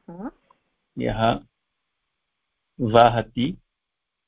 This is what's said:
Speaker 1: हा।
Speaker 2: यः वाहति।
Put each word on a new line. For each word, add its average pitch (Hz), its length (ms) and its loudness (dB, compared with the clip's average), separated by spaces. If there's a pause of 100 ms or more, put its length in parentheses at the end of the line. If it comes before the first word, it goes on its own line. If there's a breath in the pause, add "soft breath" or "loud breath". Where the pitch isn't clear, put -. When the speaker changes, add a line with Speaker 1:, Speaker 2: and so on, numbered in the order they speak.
(100)
Speaker 1:
हा। 190 200 -14 (680)
Speaker 2:
यः 117 420 -2 (1400)
वाहति। 117 800 2 (680)